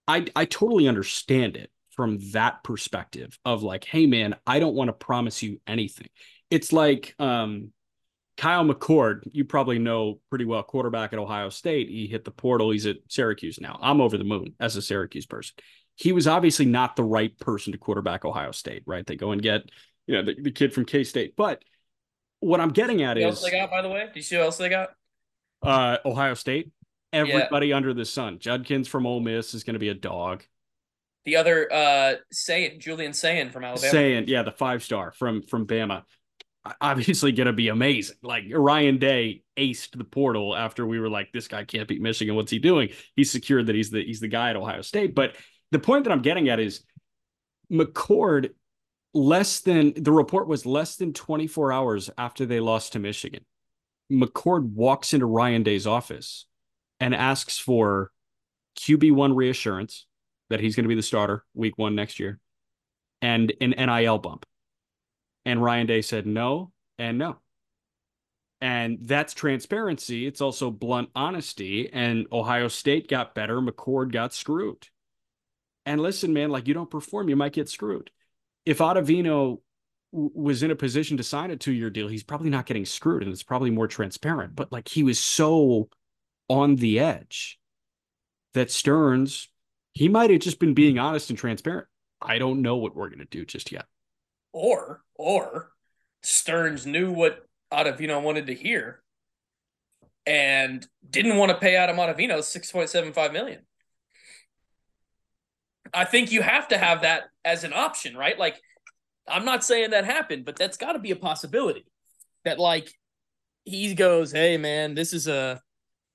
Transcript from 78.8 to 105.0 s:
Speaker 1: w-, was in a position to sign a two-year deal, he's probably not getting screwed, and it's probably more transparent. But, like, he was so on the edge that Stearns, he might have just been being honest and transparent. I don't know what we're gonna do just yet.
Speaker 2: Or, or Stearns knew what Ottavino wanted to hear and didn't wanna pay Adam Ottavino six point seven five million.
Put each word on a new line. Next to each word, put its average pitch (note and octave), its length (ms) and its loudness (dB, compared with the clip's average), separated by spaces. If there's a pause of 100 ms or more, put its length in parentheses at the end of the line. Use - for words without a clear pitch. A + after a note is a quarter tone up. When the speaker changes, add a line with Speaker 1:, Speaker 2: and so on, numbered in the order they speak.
Speaker 1:
w-, D3+ 220 -4
was C#3+ 260 0
in D#3+ 80 2
a D#3 60 2
position C#3+ 420 -2
to A#2 60 -4
sign C#3+ 260 -6
a D#3+ 60 -6
two-year A#2+ 340 -2
deal, G#2 180 -6
he's G#2+ 160 -8
probably D3 280 -4
not B2+ 160 -2
getting G#2+ 180 -2
screwed, - 380 -2
and G2 80 -6
it's F#2 100 -10
probably B2+ 300 -2
more A2 160 0
transparent. G#2+ 680 -6
But, - 160 -6
like, A#2+ 160 -10
he D#3 140 0
was B2+ 180 2
so D3 720 4 (600)
on C#3 260 6
the A2+ 240 4
edge - 580 -2 (960)
that B2+ 160 0
Stearns, C#3 800 2 (440)
he D3 140 2
might A3 220 6
have F3+ 120 6
just F3 180 -4
been D3+ 160 4
being C#3+ 240 6
honest D3+ 320 -2
and A2+ 80 -4
transparent. C#3+ 480 -6 (340)
I A#2 160 -2
don't C3 240 0
know B2 140 0
what A2 200 -4
we're F2 140 -8
gonna C#2+ 160 -18
do - 180 -12
just - 280 -14
yet. - 140 -12 (680)
Speaker 2:
Or, G#3 480 -2 (140)
or D#3+ 560 -2 (500)
Stearns D#3+ 640 -2
knew F3 260 -2
what E3 320 2 (280)
Ottavino D3+ 500 -2
wanted D3+ 260 -2
to B2+ 60 -8
hear D#3 480 -6 (1200)
and C3+ 600 0 (240)
didn't G#3 280 2
wanna F#3 180 4
pay F3+ 220 4
Adam F3+ 180 2
Ottavino E3 480 0
six - 280 -10
point F3 180 -2
seven D#3 240 -2
five D3+ 200 0
million. G#3+ 280 -8 (2250)